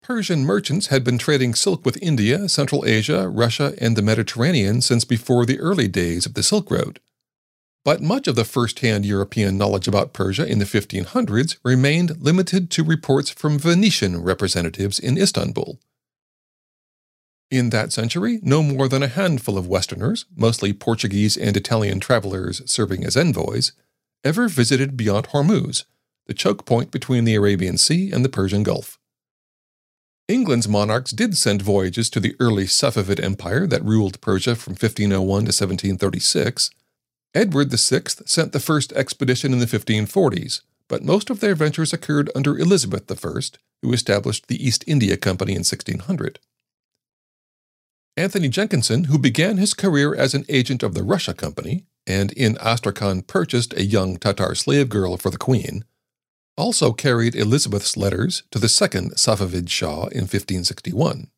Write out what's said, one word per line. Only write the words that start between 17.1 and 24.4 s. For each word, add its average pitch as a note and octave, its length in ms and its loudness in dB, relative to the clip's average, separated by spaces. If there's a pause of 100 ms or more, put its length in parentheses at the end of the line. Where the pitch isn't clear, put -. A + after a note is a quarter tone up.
In B2+ 180 2
that G#2+ 240 0
century, F#3 480 -2
no D#3 220 2
more C#3 240 0
than C3 160 0
a C#3 40 -2
handful C3+ 520 -2
of F2+ 80 -6
Westerners, G2 580 -2 (100)
mostly A2 380 0
Portuguese G#2 640 0
and G2+ 180 0
Italian G2+ 440 0
travelers F#2+ 680 -2
serving F#2+ 400 -2
as - 100 -2
envoys, - 580 0 (500)
ever G3 240 2